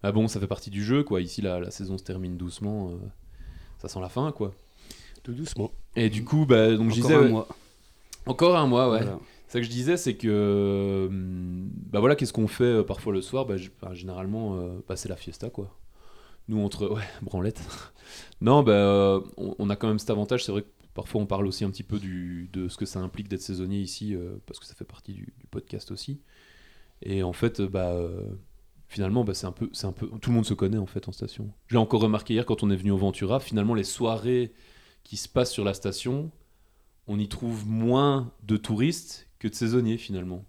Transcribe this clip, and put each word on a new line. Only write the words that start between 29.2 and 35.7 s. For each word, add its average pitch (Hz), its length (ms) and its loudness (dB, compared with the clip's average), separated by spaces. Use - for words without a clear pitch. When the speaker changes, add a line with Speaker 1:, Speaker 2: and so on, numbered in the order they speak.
Speaker 1:
bah, 104 100 -2
c'est 95 140 -6
un 92 40 -6
peu, 107 220 -6
c'est - 140 -6
un 92 40 -4
peu, - 160 -8
tout - 80 -4
le 120 60 4
monde 113 100 4
se - 100 0
connaît, 98 220 0
en 98 100 -2
fait, - 200 -8
en 101 40 -10
station. 104 380 -10
Je 120 80 0
l'ai 117 40 8
encore 110 220 4
remarqué 110 320 2
hier 117 120 2
quand 107 180 0
on 101 60 4
est 98 60 4
venu 95 160 2
au 98 60 4
Ventura, 98 420 0
finalement, 110 360 0
les 101 100 0
soirées 117 640 0
qui - 140 -14
se - 120 -10
passent 123 240 2
sur 107 100 -2
la 98 100 2